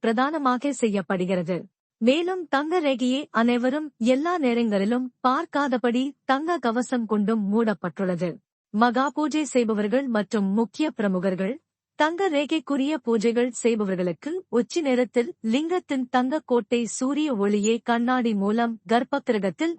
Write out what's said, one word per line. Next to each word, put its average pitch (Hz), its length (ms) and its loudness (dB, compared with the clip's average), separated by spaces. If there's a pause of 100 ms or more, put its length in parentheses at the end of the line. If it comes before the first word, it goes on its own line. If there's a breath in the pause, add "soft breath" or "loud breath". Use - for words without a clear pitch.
பிரதானமாக 262 720 0
செய்யப்படுகிறது. 185 840 -2 (420)
மேலும் 339 480 2
தங்க 320 320 0
ரேகையே 262 400 0 (100)
அனைவரும் 247 560 0 (180)
எல்லா 294 340 2
நேரங்களிலும் 233 680 2 (160)
பார்க்காதபடி 254 800 0 (220)
தங்க 320 340 0
கவசம் 240 480 -2
கொண்டும் 214 380 0
மூடப்பட்டுள்ளது. 190 840 -2 (460)
மகா 240 360 4
பூஜை 302 340 -2
செய்பவர்கள் 226 600 0
மற்றும் 208 460 0
முக்கிய 233 380 0
பிரமுகர்கள், 190 640 -2 (440)
தங்க 339 300 2
ரேகைக்குரிய 285 680 0 (100)
பூஜைகள் 233 460 0
செய்பவர்களுக்கு 190 800 -2 (180)
உச்சி 247 320 0
நேரத்தில் 247 600 0
லிங்கத்தின் 277 680 -2
தங்க 262 360 0
கோட்டை 240 400 0
சூரிய 285 500 -2
ஒளியை 208 480 2
கண்ணாடி 240 520 0
மூலம் 226 420 0 (120)
கர்ப்பகிரகத்தில் 247 920 0